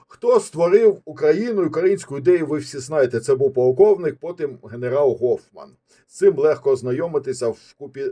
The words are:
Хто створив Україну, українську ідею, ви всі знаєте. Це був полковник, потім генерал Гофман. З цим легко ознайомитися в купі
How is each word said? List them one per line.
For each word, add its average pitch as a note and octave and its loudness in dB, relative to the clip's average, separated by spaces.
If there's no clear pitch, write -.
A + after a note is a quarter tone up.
Хто A#3+ 2
створив F#3 2
Україну, E3+ 0
українську E3+ -2
ідею, E3 2
ви D3 -4
всі D3 -10
знаєте. B2+ 0
Це C3+ 0
був C3 0
полковник, D3+ 2
потім D#3+ -10
генерал B2 -2
Гофман. A2 -4
З - -20
цим F#3 2
легко C#3+ 0
ознайомитися C3 -4
в - -12
купі C3+ -12